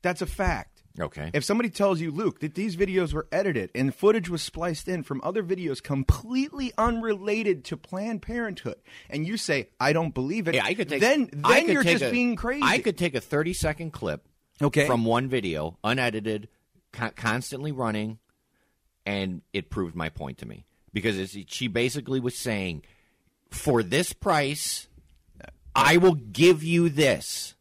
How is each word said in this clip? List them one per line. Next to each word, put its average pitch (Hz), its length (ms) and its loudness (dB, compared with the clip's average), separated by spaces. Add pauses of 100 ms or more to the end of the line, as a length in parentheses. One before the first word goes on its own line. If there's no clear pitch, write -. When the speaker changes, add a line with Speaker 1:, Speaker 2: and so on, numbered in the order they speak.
Speaker 1:
that's 175 200 -2
a 170 40 -4
fact. 175 480 -4 (260)
Speaker 2:
Okay. 78 320 -6
Speaker 1:
If 143 120 0
somebody 226 260 2
tells 196 300 2
you, 165 100 -4
"Luke, 175 300 -2
that 151 160 -6
these 196 180 -4
videos 185 380 0
were 156 180 -4
edited 156 420 0
and 131 220 0
footage 202 340 4
was 170 140 -4
spliced 165 460 -6
in 180 160 -4
from 135 180 -6
other 190 220 -2
videos 170 360 -4
completely 247 960 -2
unrelated 214 880 0
to 160 100 -8
Planned 208 440 -8
Parenthood," 226 580 -6 (300)
and 151 160 -4
you 208 120 -4
say, 143 320 -2 (100)
"I 139 140 4
don't 160 200 0
believe 165 360 -2
it," 151 80 2
Speaker 2:
Yeah, 110 80 2
I 143 100 0
could 196 140 -2
take, 143 120 0
Speaker 1:
then, 254 300 4 (140)
Speaker 2:
I - 140 8
Speaker 1:
then 330 80 2
Speaker 2:
could 381 80 4
Speaker 1:
you're 277 100 2
Speaker 2:
take 170 140 4
Speaker 1:
just 139 80 0
Speaker 2:
a, 117 40 0
Speaker 1:
being 240 240 2
crazy. 262 300 -4
Speaker 2:
I 196 140 4
could 208 200 -2
take 170 160 0
a 131 60 0
thirty-second 151 720 -2
clip 78 340 -4 (340)
Speaker 1:
Okay. 143 280 4
Speaker 2:
from 117 160 4
one 120 240 2
video, 87 560 -2
unedited, 110 640 -2 (440)
co-, 117 220 -6
constantly 127 560 -4
running, 110 480 -4 (880)
and 95 360 -4 (100)
it 95 180 -6
proved 87 240 -4
my 82 140 -4
point 69 300 -10
to - 100 -14
me. - 180 -16 (260)
Because 104 240 -2
it's, 95 200 -6 (180)
she 127 140 -4
basically 123 500 -2
was 123 180 -4
saying, 95 460 -4 (680)
"For 120 320 2
this 131 280 0
price, 147 760 -2 (880)
I 143 220 6
will 180 180 8
give 151 480 4
you 170 240 4
this." 135 720 0